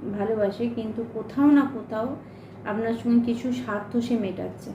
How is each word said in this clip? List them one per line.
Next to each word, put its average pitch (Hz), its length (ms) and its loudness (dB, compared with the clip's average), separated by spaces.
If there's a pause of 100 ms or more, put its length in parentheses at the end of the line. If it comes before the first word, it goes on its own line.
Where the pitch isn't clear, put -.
(180)
ভালোবাসে, 214 480 0 (120)
কিন্তু 220 240 -4 (120)
কোথাও 262 440 4
না 277 60 8 (120)
কোথাও 220 320 -4 (640)
আপনার 226 300 0
সঙ্গে 240 260 6
কিছু 233 200 -2 (140)
স্বার্থ 208 300 -6 (160)
সে 240 160 2
মেটাচ্ছে। 185 520 -6